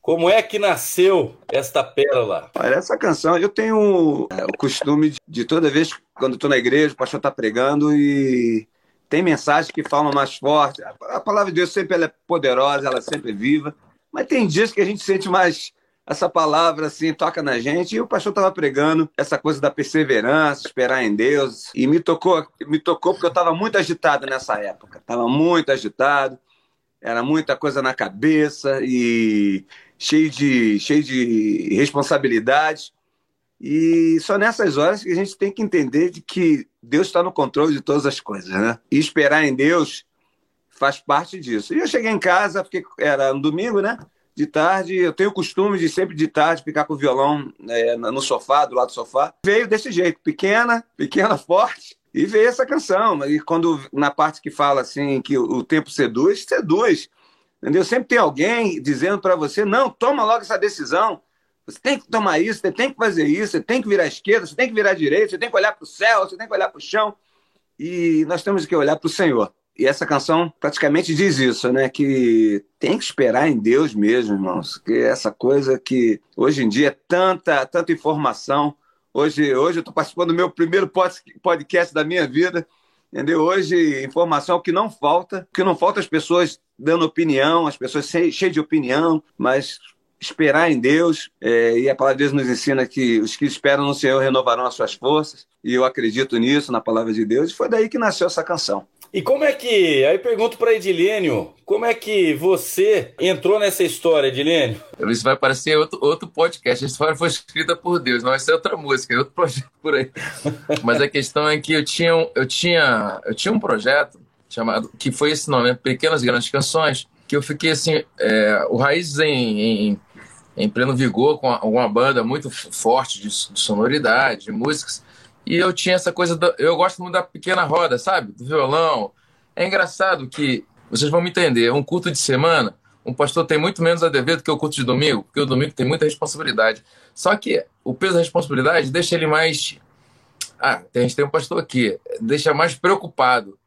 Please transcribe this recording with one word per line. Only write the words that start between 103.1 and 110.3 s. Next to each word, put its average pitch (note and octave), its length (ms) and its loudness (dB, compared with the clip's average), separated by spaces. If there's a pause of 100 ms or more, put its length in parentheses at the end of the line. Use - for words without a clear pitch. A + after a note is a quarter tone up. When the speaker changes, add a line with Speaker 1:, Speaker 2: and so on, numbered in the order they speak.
Speaker 1:
entrou F#3 380 2
nessa G3 260 0
história, D#3 440 2
Edilênio? C3+ 540 0 (280)
Speaker 3:
Isso A#2 140 -2
vai C3+ 140 2
parecer C3+ 400 0
outro, D#3 240 0
outro D#3+ 260 0
podcast, C#3 560 0
essa C3 100 -6
história D#3 220 0
foi E3 140 0
escrita D#3+ 460 -4
por F3 240 -2
Deus, B2 220 0
não B2+ 100 0
vai C3+ 80 0
ser - 120 -2
outra - 240 0
música, C3+ 380 -2
é A#2+ 40 2
outro C#3 160 -2
projeto C3+ 360 -2 (120)
por D3+ 140 0
aí. C3 160 -2 (320)